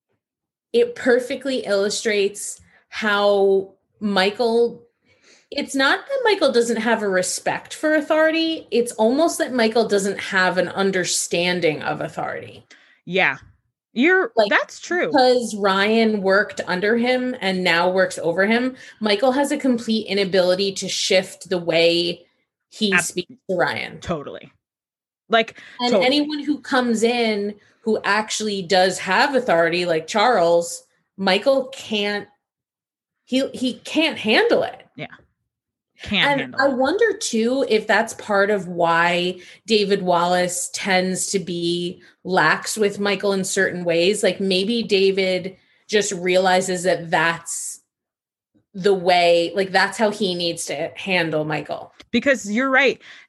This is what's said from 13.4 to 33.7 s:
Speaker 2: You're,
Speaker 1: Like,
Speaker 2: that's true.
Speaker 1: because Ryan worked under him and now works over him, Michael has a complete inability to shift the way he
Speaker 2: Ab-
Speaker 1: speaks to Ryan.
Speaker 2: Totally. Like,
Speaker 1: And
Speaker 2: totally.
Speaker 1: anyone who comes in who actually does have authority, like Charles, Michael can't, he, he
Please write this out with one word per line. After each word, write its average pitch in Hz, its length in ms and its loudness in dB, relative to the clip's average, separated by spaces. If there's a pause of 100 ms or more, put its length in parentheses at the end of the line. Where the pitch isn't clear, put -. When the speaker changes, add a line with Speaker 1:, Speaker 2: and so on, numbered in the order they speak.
Speaker 2:
You're, 349 420 2
Speaker 1:
Like, 208 160 4
Speaker 2:
that's 508 280 -2
true. 339 280 -2
Speaker 1:
because 247 480 2
Ryan 208 640 2
worked 196 460 0
under 202 300 0
him 254 440 0
and 185 220 -2
now 175 260 2
works 185 300 0
over 170 260 0
him, 247 300 0 (240)
Michael 214 320 2
has 285 200 0
a 294 60 -2
complete 226 480 0
inability 190 680 0
to 190 140 -8
shift - 640 -2
the 185 80 -2
way 170 640 2 (460)
he 202 240 -2
Speaker 2:
Ab- 175 80 4
Speaker 1:
speaks - 320 -6 (160)
to 185 60 -2
Ryan. 123 440 -4
Speaker 2:
Totally. - 520 -10 (800)
Like, 226 300 0 (220)
Speaker 1:
And 247 120 0
Speaker 2:
totally. 196 120 4
Speaker 1:
anyone 294 380 0
who 294 180 -2
comes 240 400 0
in 220 540 0 (260)
who - 220 0
actually 208 580 -2
does 185 380 2
have 233 340 2
authority, 175 520 2
like 160 200 -2
Charles, 170 800 2 (340)
Michael 208 560 2
can't, 208 540 -4 (960)
he, 262 300 -2
he - 260 -6